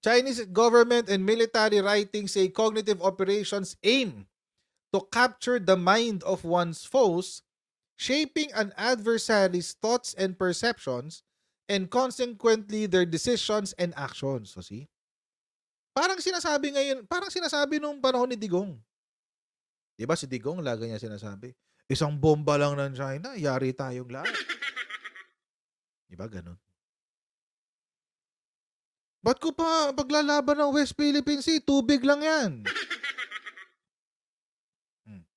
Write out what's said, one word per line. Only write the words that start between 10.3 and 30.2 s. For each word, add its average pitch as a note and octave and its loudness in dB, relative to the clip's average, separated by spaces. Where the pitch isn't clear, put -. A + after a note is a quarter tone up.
perceptions, E3 -4
and F#3+ -2
consequently A3 0
their F3+ 6
decisions G#3 -2
and F3 -2
actions." C3+ -6
So, F#2 -16
see? A#2+ -16
Parang F4+ 0
sinasabi D4+ -2
ngayon, C#4 -2
parang F4+ -4
sinasabi D4+ -2
nung D4 -4
panahon B3+ 2
ni A#3 -6
Digong. F#3 -2
Di A2+ -8
ba D#3+ 2
si - -8
Digong, C3+ -8
lagi A#2 -6
niya G#2+ -8
sinasabi, G#2+ -14
"Isang D3 -2
bomba D3 2
lang C#3+ 0
ng C#3 -4
China, C#3 -10
yari C3+ -2
tayong B2+ -10
lahat." C3 -8
Di F#2 -20
ba, G2+ -14
ganun? F2 -16
"Ba't B3 2
ko D#4+ 0
pa D#4+ 2
paglalaban D4 2